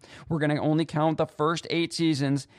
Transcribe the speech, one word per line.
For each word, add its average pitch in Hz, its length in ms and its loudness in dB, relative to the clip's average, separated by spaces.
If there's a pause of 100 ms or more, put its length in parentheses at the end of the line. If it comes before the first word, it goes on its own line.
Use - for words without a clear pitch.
(280)
We're 165 120 -2
gonna 147 220 0
only 156 220 2
count 156 340 0
the 156 100 0
first 156 420 -2
eight 165 240 -2
seasons. 143 540 0 (120)